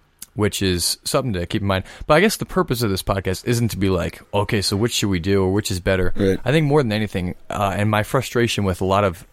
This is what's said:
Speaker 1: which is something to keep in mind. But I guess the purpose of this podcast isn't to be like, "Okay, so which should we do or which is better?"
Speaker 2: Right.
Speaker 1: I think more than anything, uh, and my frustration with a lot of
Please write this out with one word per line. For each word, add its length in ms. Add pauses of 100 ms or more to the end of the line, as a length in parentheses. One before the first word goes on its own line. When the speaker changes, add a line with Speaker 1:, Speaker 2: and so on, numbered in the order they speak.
(360)
Speaker 1:
which 260
is 420
something 300
to 140
keep 140
in 60
mind. 180 (200)
But 100
I 40
guess 180
the 80
purpose 380
of 80
this 100
podcast 440
isn't 240
to 80
be 120
like, 320 (120)
"Okay, 280
so 160
which 160
should 160
we 100
do 240
or 100
which 180
is 80
better?" 360
Speaker 2:
Right. 300
Speaker 1:
I 60
think 160
more 160
than 80
anything, 440 (140)
uh, 260
and 140
my 140
frustration 600
with 180
a 40
lot 200
of 280